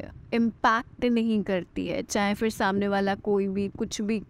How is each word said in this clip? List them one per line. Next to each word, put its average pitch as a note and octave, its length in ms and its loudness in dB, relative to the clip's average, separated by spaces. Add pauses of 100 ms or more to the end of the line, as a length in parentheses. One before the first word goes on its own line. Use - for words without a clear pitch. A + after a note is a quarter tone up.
(340)
इम्पैक्ट A#3 720 0
नहीं A3+ 380 2
करती F3+ 440 -2
है, - 160 -4
चाहे G#3 320 0
फिर A3 160 0
सामने G3+ 380 0
वाला G3 260 2
कोई G3 340 0
भी G3 200 0
कुछ - 320 -6
भी G#3+ 300 0